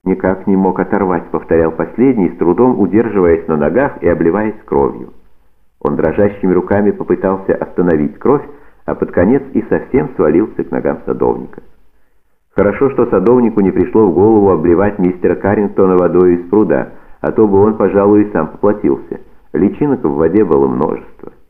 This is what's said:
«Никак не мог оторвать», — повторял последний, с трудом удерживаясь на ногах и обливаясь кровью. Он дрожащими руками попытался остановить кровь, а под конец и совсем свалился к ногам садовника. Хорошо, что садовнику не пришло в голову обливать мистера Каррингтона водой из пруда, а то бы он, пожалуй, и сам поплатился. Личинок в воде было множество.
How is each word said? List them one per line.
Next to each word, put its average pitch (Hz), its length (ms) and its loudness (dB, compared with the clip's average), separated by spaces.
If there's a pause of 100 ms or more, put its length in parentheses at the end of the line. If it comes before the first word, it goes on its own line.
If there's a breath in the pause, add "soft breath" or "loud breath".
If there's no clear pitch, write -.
«Никак 92 420 -2
не 101 100 2
мог 95 240 0
оторвать», — 92 520 -2
повторял 82 400 0
последний, 107 580 0
с - 80 -10
трудом 104 420 2
удерживаясь 98 680 0
на 80 100 -2
ногах 87 460 -2
и 85 40 0
обливаясь 85 580 -2
кровью. 64 480 -4 (680)
Он 73 160 -4
дрожащими 92 580 0
руками 98 380 0
попытался 95 640 -4
остановить 80 640 -2
кровь, 135 240 0 (420 loud breath)
а 78 80 -4
под - 180 -4
конец 101 300 2 (120)
и 113 100 -2
совсем - 520 -2
свалился 82 480 0
к - 60 -10
ногам 69 360 -4
садовника. - 580 -4 (920)
Хорошо, 101 360 0
что 120 160 0
садовнику 113 540 2
не 95 100 2
пришло 92 340 2
в 90 80 2
голову 101 380 4
обливать 87 480 0
мистера 90 340 0
Каррингтона 98 600 0
водой 90 400 4
из 87 140 -10
пруда, 78 400 0 (300 loud breath)
а 76 120 -4
то 107 160 2
бы 98 140 2
он, 107 160 2
пожалуй, 101 460 2
и 104 80 -4
сам 80 180 -2
поплатился. - 720 -2 (320 soft breath)
Личинок 147 500 0
в 76 100 0
воде 85 300 2
было 69 240 2
множество. - 640 -6 (180)